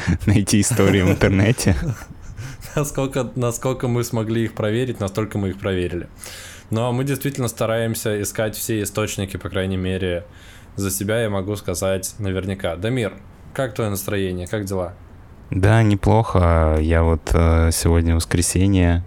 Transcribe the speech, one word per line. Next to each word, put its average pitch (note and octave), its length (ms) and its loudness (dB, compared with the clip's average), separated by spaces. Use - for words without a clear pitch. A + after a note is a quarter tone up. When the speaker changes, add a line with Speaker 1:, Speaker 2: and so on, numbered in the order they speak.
Speaker 1:
<laughs> F2 220 0
Найти G2+ 360 4
истории G2 400 4
в F2+ 80 4
интернете? G2+ 720 2
Speaker 2:
<laughs> - 40 -4
Насколько, C3+ 640 -2
насколько B2+ 520 -2
мы A#2+ 160 0
смогли A2+ 400 -2
их G#2 80 -4
проверить, A2+ 480 -2
настолько G#2 380 -4
мы G2 120 -2
их F2+ 80 -8
проверили. F2+ 500 -4
Но A#2 220 -2
мы B2 120 -2
действительно C#3 440 -4
стараемся A2+ 720 -2
искать G#2+ 340 -4
все A2 280 -4
источники, G2 560 -4
по - 100 -10
крайней F#2+ 300 -2
мере, F#2 460 -2
за G2 160 -2
себя G#2+ 320 -2
я A2 80 -2
могу G2 260 -4
сказать F#2+ 600 -4
наверняка. F#2+ 580 -4
Дамир, A2 380 -2
как C3 200 -4
твоё A2+ 140 -2
настроение, F#2+ 580 -4
как G#2 200 -4
дела? F#2 260 -4
Speaker 1:
Да, G#2 320 4
неплохо. F2+ 1000 4
Я E2 220 4
вот, E2 300 2
э, E2 400 6
сегодня E2 420 4
воскресенье, F2 920 2